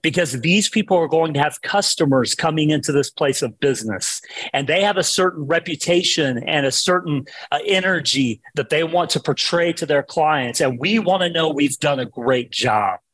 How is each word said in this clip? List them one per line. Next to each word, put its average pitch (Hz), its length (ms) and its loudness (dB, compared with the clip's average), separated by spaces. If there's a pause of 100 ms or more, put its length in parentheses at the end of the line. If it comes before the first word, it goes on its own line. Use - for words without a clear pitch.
Because 156 380 0
these 180 280 2
people 202 280 2
are 165 100 4
going 160 280 0
to 143 60 2
have 147 220 0
customers 139 720 2
coming 156 360 0
into 151 200 0
this 139 200 2
place 139 320 0
of 117 180 -6
business, 110 600 -2 (320)
and 139 140 -2
they 165 160 2
have 208 140 2
a 185 80 0
certain 180 420 0
reputation 165 1000 0
and 147 180 2
a 127 60 0
certain, 175 540 0 (260)
uh, 147 120 -2
energy 160 760 0 (160)
that 139 140 -2
they 160 120 2
want 165 280 0
to 160 100 0
portray 170 540 0
to 165 120 -6
their 143 160 2
clients. 147 580 0
And 127 200 0
we 202 180 0
want 185 240 2
to 175 80 0
know 165 180 0
we've 143 300 0
done 143 220 0
a 123 60 -4
great 123 440 -2
job. 104 480 0 (160)